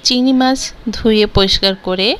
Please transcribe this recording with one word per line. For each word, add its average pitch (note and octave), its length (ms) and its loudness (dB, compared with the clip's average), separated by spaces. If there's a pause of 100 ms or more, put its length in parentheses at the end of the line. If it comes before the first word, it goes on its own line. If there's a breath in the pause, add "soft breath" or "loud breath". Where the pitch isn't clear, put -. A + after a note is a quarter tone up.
চিংড়ি B3+ 340 2
মাছ C4 180 2 (380)
ধুয়ে G#3+ 300 2 (100)
পরিষ্কার G3 400 0 (120)
করে F#3+ 200 -2 (120)